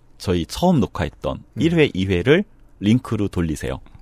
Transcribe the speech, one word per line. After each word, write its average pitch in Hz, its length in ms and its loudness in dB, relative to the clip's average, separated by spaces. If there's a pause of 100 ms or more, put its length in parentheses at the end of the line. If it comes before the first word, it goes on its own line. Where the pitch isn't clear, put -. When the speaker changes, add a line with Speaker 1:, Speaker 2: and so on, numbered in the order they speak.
(180)
Speaker 1:
저희 90 280 -2
처음 175 340 2
녹화했던 73 580 -4
Speaker 2:
음. - 220 -12
Speaker 1:
일 165 180 2
회, 143 160 4
이 95 120 0
회를 107 380 2 (360)
링크로 107 480 0
돌리세요. 78 520 -4 (220)